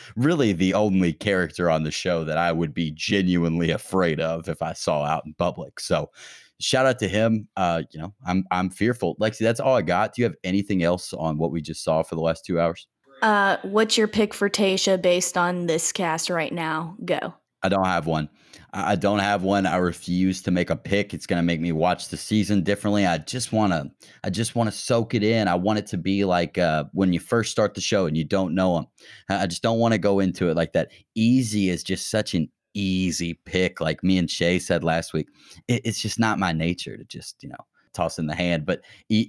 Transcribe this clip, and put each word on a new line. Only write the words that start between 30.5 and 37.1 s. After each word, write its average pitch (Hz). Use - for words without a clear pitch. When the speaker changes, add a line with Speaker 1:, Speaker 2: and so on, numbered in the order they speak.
Speaker 1:
like 82
that. 82
Easy 113
is 87
just -
such 107
an 82
easy 92
pick. 92
Like 80
me 92
and 85
Shay 87
said 85
last 82
week, 78
it, 117
it's 113
just 107
not 110
my 90
nature 82
to -
just, -